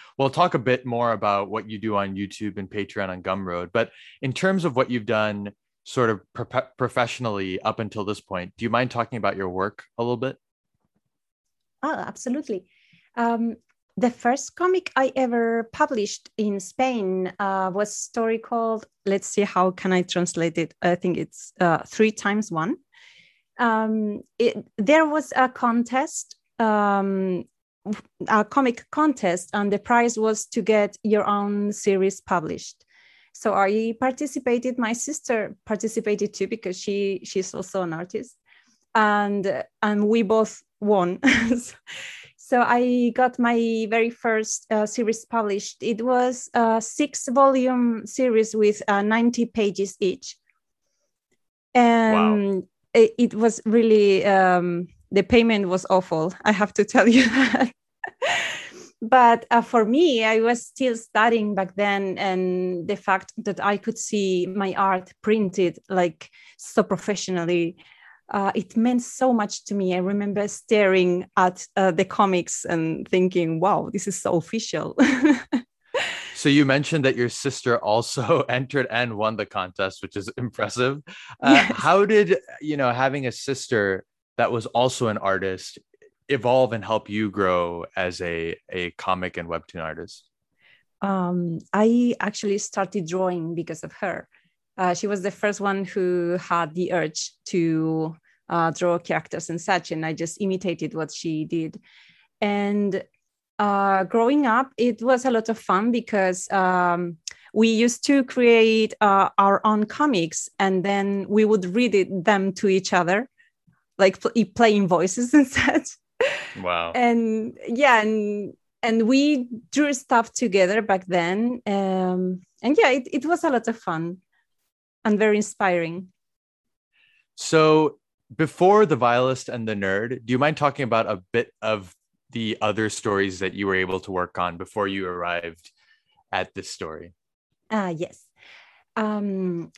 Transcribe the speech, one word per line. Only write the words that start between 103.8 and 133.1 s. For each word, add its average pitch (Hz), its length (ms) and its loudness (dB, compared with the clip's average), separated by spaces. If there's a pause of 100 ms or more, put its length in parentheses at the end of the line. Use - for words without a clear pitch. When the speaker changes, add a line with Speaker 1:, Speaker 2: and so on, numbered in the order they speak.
Speaker 2:
growing 240 420 2
up, 247 320 2
it 233 240 0
was 247 220 2
a 262 80 2
lot 226 160 0
of 220 100 -4
fun 196 320 0
because, 196 600 -2
um, 175 680 2 (340)
we 226 160 4
used 226 380 2
to 277 160 4
create, 226 800 4
uh, 196 360 4
our 196 280 6
own 214 220 2
comics, 208 640 -2 (120)
and 190 240 2
then 196 440 -2
we 214 160 4
would 185 300 0
read 233 200 2
it, 185 300 0
them 196 280 2
to 196 160 -2
each 190 240 2
other, 190 360 0 (720)
like, 190 220 4
pl-, - 120 -2 (220)
playing 214 320 4
voices 185 480 0
<laughs> 302 40 8
and 269 100 6
such. - 400 -2 (760)
Speaker 1:
Wow. 85 320 -2
Speaker 2:
And, 233 720 0
yeah, 240 340 4
and, 208 520 -2 (300)
and 226 260 2
we 269 400 2 (240)
drew 285 200 2
stuff 233 400 0
together 196 500 2
back 190 240 -2
then. 190 600 -2
Um, 185 760 -2 (200)
and 269 160 2
yeah, 320 120 4
it, 254 220 -2
it 285 140 -4
was 339 180 -2
a 320 60 2
lot 233 180 0
of 226 80 -4
fun 170 420 -6 (840)
and 208 140 2
very 214 180 4
inspiring. 185 720 -2 (1300)
Speaker 1:
So 156 600 4 (360)
before 190 520 4
The 147 100 2
Vilest 123 520 0
and 117 180 -8
The 107 80 -4
Nerd, 101 500 -4
do 117 80 -4
you 127 60 2
mind 151 180 0
talking 143 280 -2
about 113 220 0
a 98 160 -6 (100)
bit 117 200 -2 (100)
of 107 320 -4 (360)
the 113 300 -6
other 107 300 -2
stories 98 480 -2